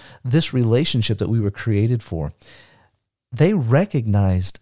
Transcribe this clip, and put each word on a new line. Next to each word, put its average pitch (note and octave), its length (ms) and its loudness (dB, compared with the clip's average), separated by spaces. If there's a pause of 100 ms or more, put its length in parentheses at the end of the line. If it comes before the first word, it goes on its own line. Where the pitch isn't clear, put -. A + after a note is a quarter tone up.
(240)
this C3+ 280 0
relationship B2 640 0
that F#2+ 120 -2
we A#2 80 0
were G2+ 140 -2
created A2+ 500 -2
for. D#2+ 320 -8 (1000)
They D#3+ 220 2
recognized A2 1080 0